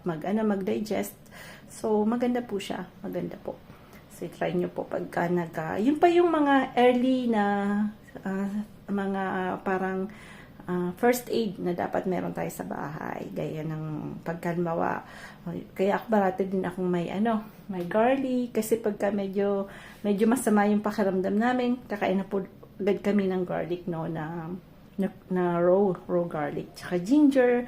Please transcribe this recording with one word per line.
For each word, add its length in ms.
mag, 180
ano, 220
mag-digest. 680
So, 380
maganda 320
po 160
siya. 320
Maganda 320
po. 220
So, 160
try 240
nyo 160
po 160
pagka 400
nagka, 560
yun 160
pa 80
yung 240
mga 480
early 520
na, 160
ah, 280
mga 380
parang, 400
ah, 320
first 320
aid 240
na 160
dapat 320
meron 260
tayo 220
sa 80
bahay. 720
Gaya 320
ng 560
pagkalmawa. 800
Kaya 240
ako 100
parati 380
din 180
akong 240
may, 220
ano, 320
may 220
garlic. 640
Kasi 220
pagka 320
medyo, 560
medyo 240
masama 400
yung 160
pakiramdam 500
namin, 540
kakain 320
na 60
po 180
agad 220
kami 280
ng 160
garlic, 420
no, 220
na, 400
na, 120
na 280
raw, 360
raw 200
garlic. 520
Tsaka 240
ginger. 680